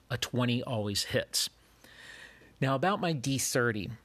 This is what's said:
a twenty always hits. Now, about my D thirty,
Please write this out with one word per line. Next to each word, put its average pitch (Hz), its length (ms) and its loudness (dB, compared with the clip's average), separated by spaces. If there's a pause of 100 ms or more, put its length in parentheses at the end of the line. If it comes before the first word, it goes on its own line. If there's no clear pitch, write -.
a 120 80 -2
twenty 123 460 2
always 104 420 -2
hits. - 440 0 (1080)
Now, 135 140 2
about 185 260 2
my 170 140 0
D 135 240 0
thirty, 117 540 0 (140)